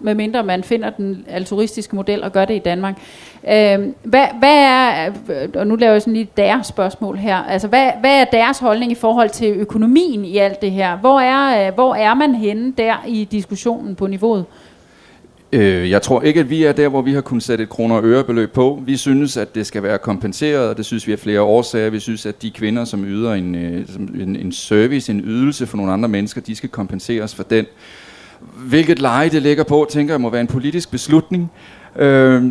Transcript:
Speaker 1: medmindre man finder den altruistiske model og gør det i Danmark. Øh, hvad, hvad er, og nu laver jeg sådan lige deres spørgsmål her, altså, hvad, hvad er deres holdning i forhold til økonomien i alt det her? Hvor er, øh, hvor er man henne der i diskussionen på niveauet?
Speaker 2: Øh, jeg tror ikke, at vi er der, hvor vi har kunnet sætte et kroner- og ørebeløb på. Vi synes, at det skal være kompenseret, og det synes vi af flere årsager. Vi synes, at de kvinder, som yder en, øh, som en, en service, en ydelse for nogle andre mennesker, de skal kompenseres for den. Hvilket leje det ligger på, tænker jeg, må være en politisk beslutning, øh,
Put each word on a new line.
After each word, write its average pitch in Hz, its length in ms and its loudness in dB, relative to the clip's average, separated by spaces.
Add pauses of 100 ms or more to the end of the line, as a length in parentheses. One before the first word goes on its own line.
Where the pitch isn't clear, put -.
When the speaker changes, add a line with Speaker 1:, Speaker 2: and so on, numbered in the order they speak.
Speaker 1:
medmindre 214 420 -2
man 185 200 -2
finder 226 280 -2
den 196 380 -8
altruistiske 202 680 -6
model 202 260 -4
og 190 100 -8
gør 190 120 2
det 214 100 -2
i 208 40 -4
Danmark. 185 360 -4 (500)
Øh, 208 340 4 (240)
hvad, 254 240 4 (120)
hvad 285 260 6
er, 240 460 2 (440)
og 202 120 -2
nu 220 100 2
laver 226 160 4
jeg 214 100 4
sådan 226 120 -2
lige 220 220 -4
deres 208 300 2
spørgsmål 190 500 -4
her, 196 200 -2
altså, 202 320 -4
hvad, 254 220 4 (100)
hvad 269 200 4
er 254 40 6
deres 240 340 2
holdning 240 340 0
i - 20 -2
forhold 233 360 2
til 220 180 -2
økonomien 220 760 2
i 180 120 -6
alt 196 260 0
det 196 80 -2
her? 190 260 -2
Hvor 262 240 4
er, 254 460 2
øh, 190 80 -4
hvor 247 200 2
er 214 200 2
man 277 200 2
henne 220 440 -2
der 226 280 -2
i 214 240 -4
diskussionen 208 640 -6
på 190 120 -4
niveauet? 196 380 -2 (1080)
Speaker 2:
Øh, 92 380 2
jeg 101 120 4
tror 127 200 0
ikke, 151 180 4
at 131 100 -2
vi 160 140 2
er 147 80 4
der, 147 160 2
hvor 135 140 0
vi 135 100 0
har 139 80 0
kunnet 123 220 -4
sætte 113 220 -2
et 107 60 -8
kroner- 113 260 0
og 107 80 0
ørebeløb 117 480 2
på. 131 340 0
Vi 135 100 -2
synes, 135 400 0
at 104 180 -6
det 107 120 -4
skal 104 160 -8
være 98 160 -2
kompenseret, 113 720 -2
og 110 80 -4
det 110 80 -6
synes 113 220 -6
vi 107 60 -2
af 104 60 -2
flere 104 240 0
årsager. 110 480 2
Vi 110 100 -4
synes, 107 260 -8
at 104 160 -10
de 110 80 -8
kvinder, 117 340 -4
som 107 200 -6
yder 107 300 -4
en, 90 200 -4
øh, 87 340 -6
som 98 200 -12 (120)
en, 95 160 -6
en 90 160 -8
service, 120 600 0
en 104 120 -2
ydelse 127 420 -2
for 104 100 -10
nogle 95 160 -2
andre 110 160 -2
mennesker, 104 320 -4
de 110 160 -12
skal - 120 -12
kompenseres 107 640 -6
for - 80 -12
den. 110 240 0 (1000)
Hvilket 151 300 4
leje 135 300 2
det 151 140 0
ligger 147 220 2
på, 147 260 2
tænker 151 240 0
jeg, 139 60 0
må 117 100 -2
være 120 100 -2
en 120 60 0
politisk 143 440 -4
beslutning, 165 600 0 (460)
øh, 131 540 4